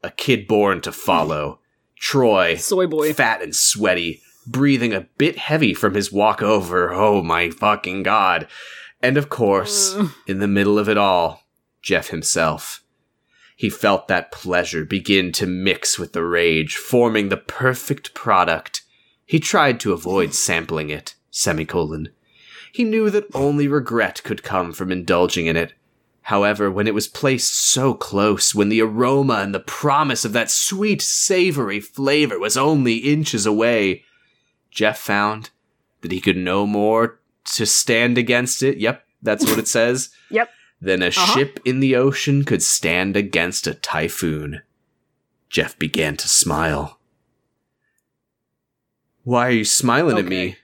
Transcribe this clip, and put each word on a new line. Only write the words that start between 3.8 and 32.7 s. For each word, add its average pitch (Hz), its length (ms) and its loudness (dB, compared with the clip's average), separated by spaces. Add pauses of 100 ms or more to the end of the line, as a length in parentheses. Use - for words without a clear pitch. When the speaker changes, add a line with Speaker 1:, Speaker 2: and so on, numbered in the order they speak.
Speaker 1:
breathing 123 480 2
a 92 140 -4 (100)
bit 156 200 0
heavy 147 360 2
from 101 220 0
his 101 160 -2
walk 104 320 2
over. 90 500 2
"Oh 101 300 4
my 82 260 0
fucking 98 540 -2
God." 92 440 2 (540)
And 127 160 2
of 143 120 -2
course, 98 680 0
Speaker 2:
Mm. 196 180 -2 (140)
Speaker 1:
in 95 120 -4
the 101 80 0
middle 101 320 2
of 104 80 0
it 107 100 2
all, 92 460 2 (380)
Jeff - 280 -2
himself. 80 720 -2 (760)
He 107 120 -2
felt - 380 0
that 90 240 0
pleasure 87 540 -4
begin 95 480 0
to 98 140 -2
mix 92 520 -2
with 85 140 -10
the 85 100 -2
rage, 85 540 0
forming 113 520 0
the 98 80 0
perfect - 760 -4
product. 87 680 0 (420)
He 160 140 0
tried 147 420 2
to 104 100 0
avoid 87 440 0
sampling 80 560 -2
it, - 240 -12 (160)
semicolon. 78 760 -4 (640)
He 247 140 -2
knew 220 240 2
that 208 240 0
only 143 340 2
regret 117 560 0
could - 200 -8
come 90 280 -2
from 92 200 -6
indulging 87 560 0
in 82 100 2
it. 82 160 -2 (500)
However, 104 480 0
when 104 160 0
it 110 60 0
was 107 140 -2
placed - 460 -2
so 127 400 0
close, 101 640 0
when 101 140 2
the 110 120 2
aroma 123 540 2
and 101 200 -4
the 95 60 -4
promise 143 640 0
of 110 80 -4
that 113 180 0
sweet, 196 500 -2
savory 143 800 0
flavor 139 580 0
was 107 180 -2
only 135 400 2